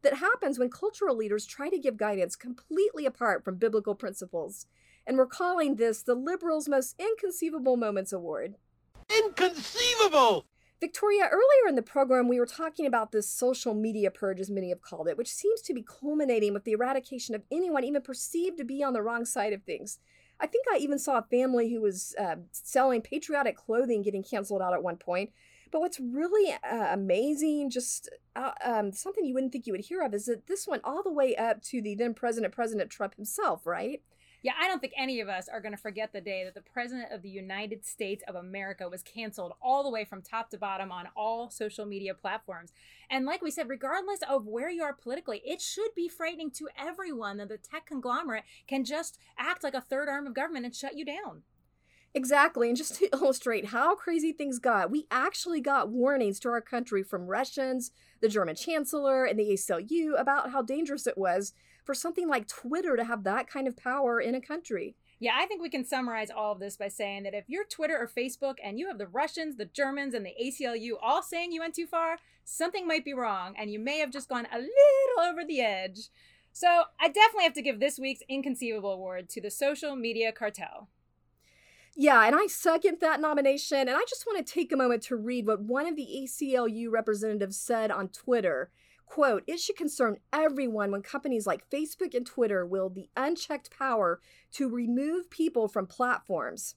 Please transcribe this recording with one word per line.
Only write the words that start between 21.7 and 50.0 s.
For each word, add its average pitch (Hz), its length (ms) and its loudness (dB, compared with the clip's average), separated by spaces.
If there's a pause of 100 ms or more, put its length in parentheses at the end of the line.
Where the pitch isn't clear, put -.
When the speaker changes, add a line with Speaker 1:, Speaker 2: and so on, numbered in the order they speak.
Speaker 1:
who 220 80 -2
was, 190 380 -2
uh, 170 180 -2 (140)
selling 254 500 2
patriotic 285 560 -2
clothing 233 460 2
getting 196 200 2
canceled 202 380 -2
out 180 120 2
at 175 100 0
one 175 140 -2
point. 185 340 -2 (400)
But 311 100 2
what's 349 180 -2
really, 320 520 2
uh, 220 400 -2
amazing, 277 800 2
just, - 380 -6 (260)
uh, - 180 -4 (100)
um, 214 280 2
something 392 340 -4
you 262 80 -2
wouldn't 262 200 0
think 247 120 -6
you 220 80 -4
would 196 120 -6
hear 359 160 -4
of, 240 120 -2
is 208 120 -4
that 240 200 -2
this 392 220 -4
went 302 180 -4
all 302 160 -2
the 381 100 -2
way 269 240 2
up 226 280 0
to 240 180 -4
the 208 140 -4
then 233 180 0
president, 226 400 -2
President 226 380 -2
Trump 202 240 -6
himself, 233 500 -2
right? 185 380 -4 (380)
Speaker 3:
Yeah, 254 160 0
I 349 120 2
don't 359 100 0
think 262 160 -8
any 262 240 -2
of 202 80 -4
us 190 220 -6
are 226 100 -8
gonna 208 160 -8
forget 214 380 -8
the 202 80 -8
day 185 240 -6
that 185 80 -14
the 196 80 -18
president 240 500 -8
of 190 100 -10
the 196 80 -14
United 196 560 -8
States 196 400 -6
of 185 100 -10
America 190 520 -8
was 175 160 -12
canceled 202 480 -10 (100)
all 269 220 4
the 277 60 -2
way 220 160 -4
from 196 160 -14
top 226 300 -8
to 214 60 -12
bottom 190 360 -6
on 180 200 -12
all 226 360 -4
social 214 360 -8
media 196 280 -8
platforms. 190 580 -10 (380)
And 262 160 0
like 294 160 -4
we 311 100 -4
said, 302 160 -6
regardless 359 540 -4
of 262 260 0
where 233 220 -4
you 339 120 -4
are 294 120 -4
politically, 254 500 -8
it 349 160 -6
should 440 340 -4
be 339 140 -4
frightening 330 440 -6
to 302 260 -12
everyone 285 580 -8
that 208 140 -10
the 214 80 -10
tech 311 280 -14
conglomerate 254 600 -4 (200)
can 269 200 -2
just 302 340 -6 (180)
act 330 240 -4
like 277 120 -4
a 254 80 -4
third 277 260 -2